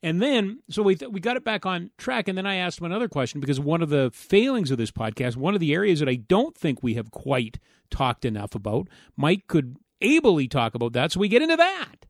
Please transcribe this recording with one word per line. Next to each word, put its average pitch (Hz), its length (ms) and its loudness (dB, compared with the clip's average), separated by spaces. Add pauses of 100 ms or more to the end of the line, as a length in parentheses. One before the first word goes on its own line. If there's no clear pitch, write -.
And 170 180 0
then, 233 480 0
so - 140 -4
we 196 140 4
th-, 247 160 -12
we 196 80 -6
got 233 160 -2
it 247 80 -6
back 220 200 -4
on 180 320 -4
track, 247 300 -4
and 190 100 -4
then 185 80 -4
I 196 120 -2
asked 180 240 -4
him 170 60 -8
another 208 220 -4
question, 139 320 -4
because 135 200 -2
one 160 220 0
of 160 60 -2
the 135 240 2
failings 214 600 2
of 127 60 0
this 113 120 0
podcast, 117 460 -4
one 180 180 -2
of 196 60 0
the 151 120 0
areas 180 280 2
that 147 80 0
I 127 80 0
don't 190 400 0
think 139 260 -4
we 117 120 0
have 113 180 -6
quite 127 480 -4 (280)
talked - 360 -2
enough 104 300 -4
about, 110 340 -4 (280)
Mike 180 300 0
could 135 300 -2 (240)
ably 208 480 4
talk 117 260 0
about 120 200 -2
that, 135 180 0
so 180 80 -2
we 208 80 0
get 233 140 4
into 320 140 2
that. 359 540 -2